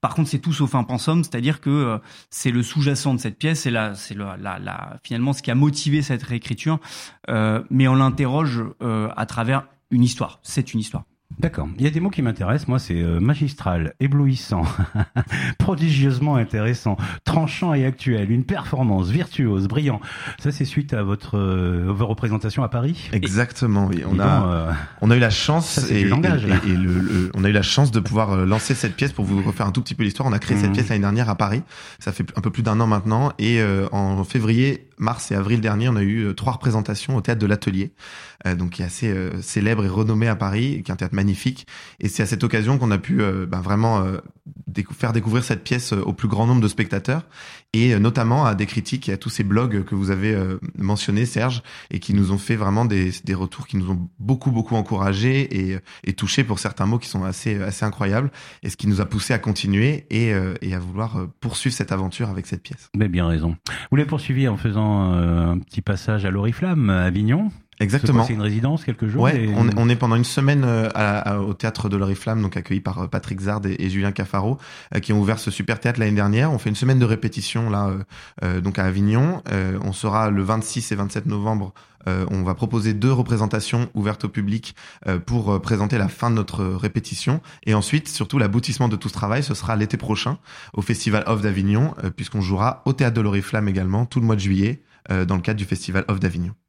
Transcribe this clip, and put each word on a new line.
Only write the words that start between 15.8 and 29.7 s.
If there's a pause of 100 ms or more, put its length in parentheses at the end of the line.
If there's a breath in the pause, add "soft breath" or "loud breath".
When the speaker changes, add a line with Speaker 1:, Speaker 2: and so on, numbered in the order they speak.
Speaker 2:
intéressant, (260 loud breath)
tranchant
et
actuel,
une
performance
virtuose,
brillant. (380 loud breath)
Ça,
c'est
suite
à
votre,
euh,
vos
représentations
à
Paris.
Speaker 3:
Exactement,
oui.
On
Speaker 2:
Dis
Speaker 3:
a,
Speaker 2:
donc,
euh, (300 loud breath)
Speaker 3:
on
a
eu
la
chance
Speaker 2:
ça,
c'est
Speaker 3:
et,
Speaker 2:
du
langage,
Speaker 3:
et,
Speaker 2:
là.
Speaker 3:
et
le,
le,
on
a
eu
la
chance
de
pouvoir,
euh,
lancer
cette
pièce
pour
vous
refaire
un